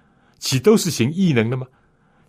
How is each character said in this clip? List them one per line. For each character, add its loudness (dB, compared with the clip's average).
岂 -4
都 4
是 -2
行 -2
异 0
能 0
的 -4
吗？ -10